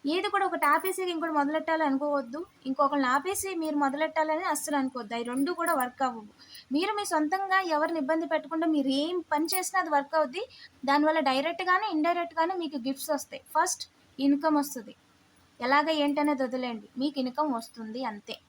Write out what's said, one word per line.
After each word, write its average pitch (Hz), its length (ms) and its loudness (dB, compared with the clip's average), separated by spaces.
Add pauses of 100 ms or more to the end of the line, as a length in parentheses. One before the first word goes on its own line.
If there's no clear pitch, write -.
ఏది 370 300 0
కూడా 392 120 2
ఒకటి 320 200 -2
ఆపేసి 349 360 2 (100)
ఇంకోటి 320 260 -2
మొదలెట్టాలి 311 500 0
అనుకోవద్దు, 277 520 -2 (280)
ఇంకొకరిని 277 480 2
ఆపేసి 381 340 -2 (120)
మీరు 311 200 -2
మొదలెట్టాలని 311 680 0
అస్సలు 294 280 -2
అనుకోవద్దు. 240 340 -6
అవి 233 160 -4
రెండు 277 280 -2
కూడా 339 220 0
వర్క్ 247 260 -4
అవ్వవు. 220 260 -8 (420)
మీరు 262 220 0
మీ 403 160 -2
సొంతంగా 381 460 2 (160)
ఎవరిని 320 280 0
ఇబ్బంది 320 300 0
పెట్టకుండా 320 420 0
మీరు 269 160 2 (120)
ఏం 349 160 -2 (140)
పని 302 220 2
చేసినా 370 280 -2
అది 330 140 -2
వర్క్ 277 240 0
అవుద్ది. 302 220 -2 (480)
దానివల్ల 302 380 4
డైరెక్ట్గానే 359 680 2
ఇండైరెక్ట్గానే 339 680 0
మీకు 294 240 -4
గిఫ్ట్స్ 269 300 -4
వస్తాయి. - 260 -10 (120)
ఫస్ట్ - 300 0 (340)
ఇన్కమ్ 285 440 4
వస్తుంది, 240 340 -10 (640)
ఎలాగ 277 260 4 (200)
ఏంటనేది 294 400 2
వదిలేండి, 233 420 -6 (140)
మీకు 285 220 -2
ఇన్కమ్ 277 360 -2
వస్తుంది 226 440 -10
అంతే. 208 340 -10 (100)